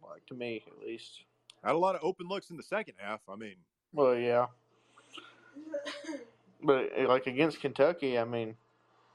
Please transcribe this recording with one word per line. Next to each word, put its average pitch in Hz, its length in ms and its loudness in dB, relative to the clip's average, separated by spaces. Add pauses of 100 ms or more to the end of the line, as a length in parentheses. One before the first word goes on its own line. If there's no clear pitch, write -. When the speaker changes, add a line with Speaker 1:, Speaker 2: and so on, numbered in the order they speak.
Speaker 1:
like, - 240 -20
to 135 80 -14
me 120 320 -8
at - 120 -20
least. 110 460 -14 (380)
Speaker 2:
Had 131 120 2
a 160 40 2
lot 185 160 2
of 147 80 -6
open 180 240 -4
looks 190 240 -8
in 170 60 -12
the 123 60 -14
second 185 360 -6
half. 104 300 -8
I 98 80 -12
mean. 104 200 -14 (360)
Speaker 1:
Well, 131 240 6
yeah. 120 300 4 (2250)
But, 135 360 4
uh, 131 80 4
like, 127 200 4
against 143 340 2
Kentucky, 135 580 2
I 117 60 2
mean, 117 320 -4 (580)